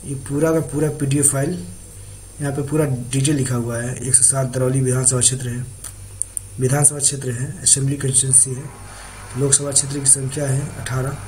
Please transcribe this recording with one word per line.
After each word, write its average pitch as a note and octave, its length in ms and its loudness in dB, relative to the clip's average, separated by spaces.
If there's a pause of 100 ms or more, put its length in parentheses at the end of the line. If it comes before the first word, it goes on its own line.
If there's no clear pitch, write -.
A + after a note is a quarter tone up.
ये C#3+ 100 -6 (140)
पूरा D3+ 240 2
का D#3+ 160 4
पूरा D3+ 220 0
PDF C3+ 380 2
file, D3 300 0 (800)
यहाँ C#3+ 120 -2
पे C#3+ 100 -2
पूरा D3+ 220 2
detail C3+ 520 2
लिखा B2+ 200 2
हुआ A#2 220 -2
है। B2 200 -4
एक C3 160 -2
सौ - 100 6
सात C3 300 2
दरौली C3 260 2
विधानसभा B2+ 400 4
क्षेत्र B2+ 280 0
है, B2 160 -4 (960)
विधानसभा C#3+ 380 2
क्षेत्र C3+ 340 0
है, B2 140 -4 (160)
assembly C#3 340 2
constituency C3 540 2
है, B2+ 140 -6 (760)
लोकसभा C#3+ 340 2
क्षेत्र C#3 260 2
की C3+ 100 -2
संख्या C3+ 380 0
है C3+ 140 0 (160)
अठारह C3 400 -4 (100)